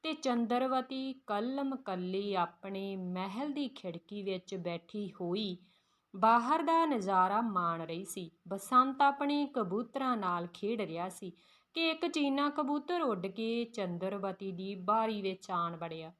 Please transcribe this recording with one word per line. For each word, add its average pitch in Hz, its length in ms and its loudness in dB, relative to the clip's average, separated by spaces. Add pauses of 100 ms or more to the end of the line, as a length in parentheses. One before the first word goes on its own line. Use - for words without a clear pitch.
ਤੇ 320 100 -4
ਚੰਦਰਵਤੀ 262 1000 0 (140)
ਕੱਲਮ 262 480 -2
ਕੱਲੀ 196 580 -4
ਆਪਣੇ 196 600 -2
ਮਹਿਲ 190 560 -4
ਦੀ 277 160 -2
ਖਿੜਕੀ 190 560 -10
ਵਿੱਚ 190 320 -4
ਬੈਠੀ 175 560 -6 (100)
ਹੋਈ 180 360 -2 (580)
ਬਾਹਰ 233 460 6
ਦਾ 330 240 6
ਨਜ਼ਾਰਾ 196 560 4
ਮਾਣ 175 400 0
ਰਹੀ 165 240 -6
ਸੀ। 180 260 -10 (160)
ਬਸੰਤ 254 540 4
ਆਪਣੇ 285 520 4
ਕਬੂਤਰਾਂ 240 640 0
ਨਾਲ 175 360 -2
ਖੇਡ 214 280 -2
ਰਿਹਾ 170 280 -4
ਸੀ 185 220 -12 (420)
ਕਿ 330 160 2
ਇੱਕ 320 180 0
ਚੀਨਾ 285 420 2
ਕਬੂਤਰ 294 520 0
ਉੱਡ 202 260 0
ਕੇ 226 380 -2
ਚੰਦਰਵਤੀ 190 840 -4
ਦੀ 190 240 -6
ਬਾਰੀ 208 460 2
ਵਿੱਚ 190 300 -4
ਆਣ 170 240 0
ਵੜਿਆ 160 440 -8